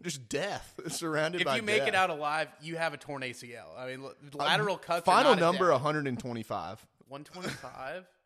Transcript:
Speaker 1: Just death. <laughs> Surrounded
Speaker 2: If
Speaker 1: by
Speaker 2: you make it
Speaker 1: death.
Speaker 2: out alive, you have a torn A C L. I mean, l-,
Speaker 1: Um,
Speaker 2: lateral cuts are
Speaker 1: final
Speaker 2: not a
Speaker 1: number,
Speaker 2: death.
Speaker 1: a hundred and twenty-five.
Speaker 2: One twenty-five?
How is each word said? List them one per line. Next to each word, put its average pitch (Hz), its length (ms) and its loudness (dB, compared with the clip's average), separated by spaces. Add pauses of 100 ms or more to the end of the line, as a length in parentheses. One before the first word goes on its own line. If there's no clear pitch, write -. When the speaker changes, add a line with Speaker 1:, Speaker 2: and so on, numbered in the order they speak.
Speaker 1:
Just 143 260 -8
death. 156 540 -6
<laughs> 165 60 -8
Surrounded 160 540 0
Speaker 2:
If - 20 4
Speaker 1:
by 139 120 2
Speaker 2:
you 226 60 0
make 214 200 2
it 214 100 2
Speaker 1:
death. - 20 -2
Speaker 2:
out 185 160 4
alive, 151 380 -2 (120)
you 165 180 -8
have 160 160 -2
a - 20 -12
torn 139 260 -10
A 123 100 -6
C 120 220 -14
L. 85 240 -16
I 127 80 -10
mean, 131 160 -10
l-, 131 60 -12
Speaker 1:
Um, 139 300 -16
Speaker 2:
lateral 180 380 2
cuts 170 300 -2
are 185 80 8
Speaker 1:
final 269 180 8
Speaker 2:
not 185 60 6
a - 20 0
Speaker 1:
number, 175 280 4
Speaker 2:
death. 143 80 6
Speaker 1:
a - 20 2
hundred 147 300 0
and 123 100 -2
twenty-five. 107 680 -8 (220)
Speaker 2:
One 139 160 -16
twenty-five? 139 840 -12 (200)